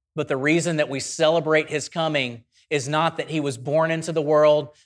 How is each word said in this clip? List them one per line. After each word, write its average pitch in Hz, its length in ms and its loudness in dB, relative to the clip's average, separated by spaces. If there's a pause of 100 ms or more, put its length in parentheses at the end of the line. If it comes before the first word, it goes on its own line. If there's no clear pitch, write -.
(160)
But 147 120 -4
the 143 100 -2
reason 160 400 0
that 139 120 0
we 135 100 -4
celebrate 156 680 0
his 151 180 -4
coming 143 560 -4 (260)
is 143 180 -2
not 156 300 0
that 147 120 -8
he 156 120 -2
was 139 160 -4
born 151 340 0
into 165 220 -4
the 160 80 0
world, 151 540 4 (100)